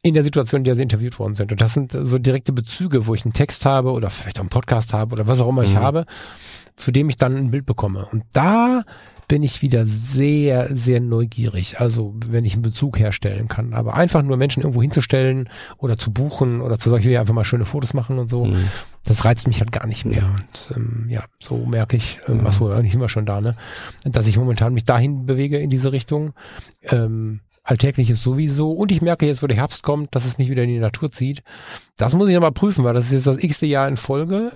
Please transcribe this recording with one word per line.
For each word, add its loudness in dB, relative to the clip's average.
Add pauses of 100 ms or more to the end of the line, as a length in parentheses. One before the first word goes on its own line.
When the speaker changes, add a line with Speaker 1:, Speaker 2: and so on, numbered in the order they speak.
Speaker 1:
in 4
der 4
Situation, 0
in 0
der 4
sie 2
interviewt -2
worden -4
sind. -4
Und 0
das 2
sind -2
so 0
direkte 0
Bezüge, -2
wo 0
ich -4
einen -2
Text 0
habe 2
oder -4
vielleicht -10
auch -6
einen -6
Podcast 0
habe -2
oder -2
was 4
auch 2
immer 2
ich 4
Speaker 2:
Mhm. 6
Speaker 1:
habe, 0 (680)
zu -4
dem 4
ich -2
dann 2
ein -2
Bild -2
bekomme. -4
Und -4 (100)
da 2 (440)
bin 2
ich -2
wieder 2
sehr, 0 (100)
sehr 2
neugierig, -2
also -2 (140)
wenn 0
ich 0
einen 0
Bezug 0
herstellen 0
kann. -6
Aber -2
einfach 4
nur 0
Menschen 0
irgendwo 2
hinzustellen 0 (300)
oder -2
zu -6
buchen 0
oder -2
zu 0
sagen, 4
ich 2
will 4
einfach 2
mal 0
schöne 0
Fotos -4
machen -2
und -4
so, 0
Speaker 2:
Mhm. 2 (380)
Speaker 1:
das 2
reizt 2
mich 2
halt -2
gar -6
nicht -6
mehr. 0
Speaker 2:
Ja. 0
Speaker 1:
Und, -8
ähm, -4
ja, -4 (160)
so -6
merke 0
ich, -6
ähm, 2
Speaker 2:
Ja. 2
Speaker 1:
ach 4
so, 4
eigentlich 2
sind 2
wir 0
schon -2
da, -2
ne? 0 (480)
Dass 0
ich 4
momentan 2
mich 0
dahin 2
bewege 0
in -2
diese 2
Richtung. -2 (500)
Ähm, 0 (240)
Alltägliches 2
sowieso. 0
Und 2
ich 2
merke 2
jetzt, 0
wo 0
der 2
Herbst -2
kommt, -2
dass -2
es -6
mich 0
wieder 0
in 2
die 0
Natur -2
zieht. -4 (560)
Das 0
muss 4
ich 4
nochmal 4
prüfen, 2
weil 2
das 2
ist -2
jetzt 2
das 2
x-te -2
Jahr 2
in -2
Folge -2